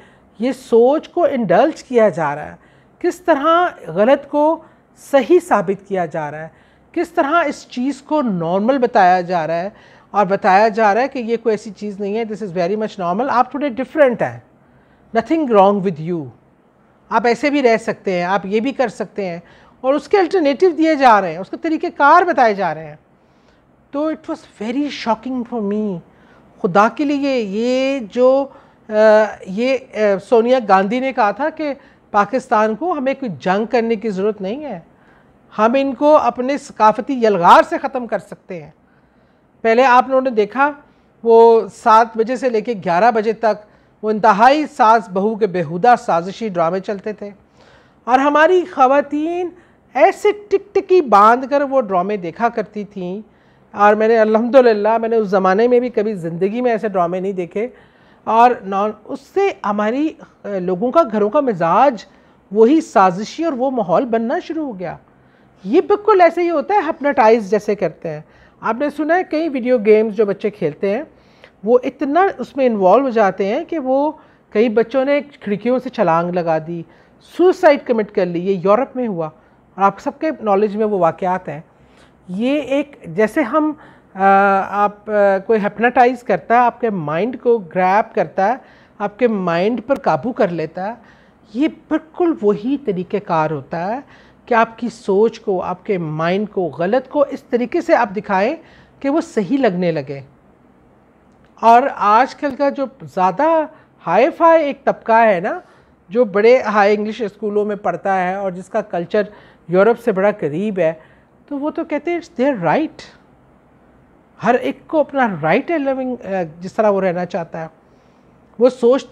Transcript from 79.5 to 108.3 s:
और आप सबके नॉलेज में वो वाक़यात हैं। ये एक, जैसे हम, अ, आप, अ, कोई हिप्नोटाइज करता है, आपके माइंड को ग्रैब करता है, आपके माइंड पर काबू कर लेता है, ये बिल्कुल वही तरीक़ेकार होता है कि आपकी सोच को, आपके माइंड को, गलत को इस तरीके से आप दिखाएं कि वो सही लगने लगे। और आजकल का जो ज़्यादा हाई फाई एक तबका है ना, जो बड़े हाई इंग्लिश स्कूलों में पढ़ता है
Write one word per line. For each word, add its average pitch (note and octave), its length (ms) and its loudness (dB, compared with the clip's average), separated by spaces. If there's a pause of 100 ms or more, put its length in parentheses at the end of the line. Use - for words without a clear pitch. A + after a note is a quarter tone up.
और F#3+ 60 0
आप G3 160 0
सबके D#4 320 -6 (120)
नॉलेज G3+ 320 0
में G#3+ 100 -2
वो G#3 120 -2
वाक़यात F3+ 500 -2
हैं। D3+ 160 -12 (680)
ये B3 320 -2
एक, C#4 460 -4
जैसे G#3+ 340 0
हम, D4+ 300 -2 (440)
अ, F#3+ 40 -12
आप, G3 840 2
अ, G3+ 460 0
कोई A3+ 100 2
हिप्नोटाइज A#3+ 640 0
करता A3 380 0
है, B3 60 4
आपके A#3 240 -2
माइंड F#3+ 500 -4
को A#3 200 0
ग्रैब F#3 560 0
करता F#3+ 300 -2
है, A#3+ 160 -2 (400)
आपके G#3 260 -2
माइंड G3 540 -2
पर C4+ 160 -4
काबू F#3 340 -2
कर G#3+ 180 0
लेता E3 360 -8
है, A3+ 120 -10 (580)
ये C#4+ 120 0
बिल्कुल - 760 -6
वही G#3 340 -2
तरीक़ेकार F3+ 720 -4
होता D3 260 -8
है G#3 260 -6 (440)
कि A#3+ 80 0
आपकी A3+ 340 -2
सोच G#3+ 480 -2
को, F#3+ 220 -4
आपके F3+ 380 -6
माइंड E3+ 520 -4
को, F3 200 -4
गलत F#3 380 -4
को D4 180 0
इस - 240 -10
तरीके B3 320 -2
से E4+ 140 2
आप A#3+ 120 0
दिखाएं G3+ 500 -4 (440)
कि C#4 80 -4
वो D4+ 120 -2
सही A3 360 -4
लगने F3+ 340 0
लगे। C#3 320 -8 (1400)
और A#3+ 240 6
आजकल B3 640 0
का C#4 180 -2
जो C#4 160 -4 (180)
ज़्यादा B3+ 640 0 (300)
हाई G#3 300 2
फाई E4 340 4
एक C#4 220 -6
तबका A3+ 340 2
है G#3+ 220 4
ना, D4+ 200 -6 (500)
जो A#3+ 140 2
बड़े G#3+ 360 4
हाई G#3 320 2
इंग्लिश G#3+ 300 -4
स्कूलों G#3 420 -4
में G#3 120 -6
पढ़ता F#3+ 380 -4
है F#3 240 -4